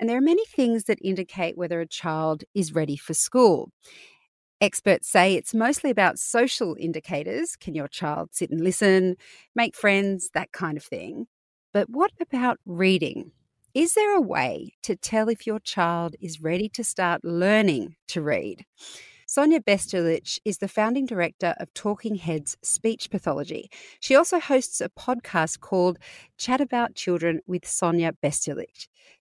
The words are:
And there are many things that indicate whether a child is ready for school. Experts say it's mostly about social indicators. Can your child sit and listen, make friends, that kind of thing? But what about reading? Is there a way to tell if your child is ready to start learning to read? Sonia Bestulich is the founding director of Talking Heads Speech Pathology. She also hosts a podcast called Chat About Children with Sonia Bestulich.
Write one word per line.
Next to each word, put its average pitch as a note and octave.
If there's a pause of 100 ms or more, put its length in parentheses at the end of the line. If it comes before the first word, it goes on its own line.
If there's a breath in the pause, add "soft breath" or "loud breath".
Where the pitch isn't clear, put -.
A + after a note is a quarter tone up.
And A3+
there A#3+
are C4+
many F4+
things A#3
that -
indicate F#3
whether E3+
a E3
child D#3+ (100)
is D#3+
ready D3
for -
school. G#3+ (920 soft breath)
Experts -
say F#3+
it's -
mostly B3
about G3+
social A#3
indicators. E3
Can D#3+
your D3
child D#3+
sit -
and D#3+
listen, F#3 (380 soft breath)
make A#3
friends, G3
that -
kind D#3
of -
thing? G2+ (480)
But G3+
what D#4
about B3+
reading? F3+ (420)
Is E4
there G#4
a E4
way C3+ (120)
to F#3+
tell A3
if A3+
your G#3+
child E3+
is D#3+
ready F3+
to -
start F3
learning F3 (120)
to E3
read? G2+ (640 soft breath)
Sonia D4+
Bestulich F#3
is G#3
the G3
founding A#3+
director F3
of -
Talking G#3
Heads D#3
Speech -
Pathology. D#3 (300 soft breath)
She -
also E4+
hosts -
a -
podcast G3
called F3+ (400 soft breath)
Chat C4
About A#3+
Children E3+
with F3+
Sonia E3+ (100)
Bestulich. - (340)